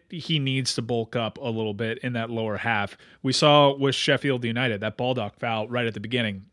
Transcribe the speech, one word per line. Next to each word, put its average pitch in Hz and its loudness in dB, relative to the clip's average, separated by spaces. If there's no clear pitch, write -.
he 160 -4
needs 131 -2
to 127 -4
bulk 117 -4
up 110 -4
a 135 -6
little 110 -4
bit 113 -4
in 123 -4
that 117 -4
lower 110 -2
half. 104 -2
We 131 0
saw 147 8
with 139 0
Sheffield 135 0
United, 117 -2
that 107 -4
Baldock 120 -2
foul 113 -4
right 120 -2
at 110 -4
the 107 -10
beginning. 110 -4